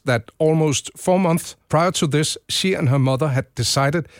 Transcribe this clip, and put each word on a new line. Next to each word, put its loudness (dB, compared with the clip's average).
that -2
almost 2
four 0
months -2
prior 2
to -2
this, -2
she -2
and -2
her 2
mother 0
had -4
decided -2